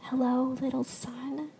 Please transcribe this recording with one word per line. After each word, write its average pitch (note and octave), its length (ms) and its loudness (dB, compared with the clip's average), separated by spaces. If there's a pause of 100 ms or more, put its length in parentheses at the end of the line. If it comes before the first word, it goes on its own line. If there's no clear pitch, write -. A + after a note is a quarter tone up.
(100)
Hello, B3+ 500 2
little C4 240 0
son C4+ 760 -2